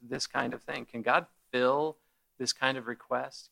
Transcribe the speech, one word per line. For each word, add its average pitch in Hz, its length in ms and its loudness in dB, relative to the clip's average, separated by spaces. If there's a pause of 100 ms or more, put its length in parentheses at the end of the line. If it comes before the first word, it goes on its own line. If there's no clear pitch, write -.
this 123 260 -6
kind 127 280 -2
of 113 80 -12
thing. 139 220 -6
Can 117 180 -10
God 156 240 4 (240)
fill 139 460 2 (420)
this 127 140 -2
kind 135 260 0
of 113 80 -10
request? 123 640 -6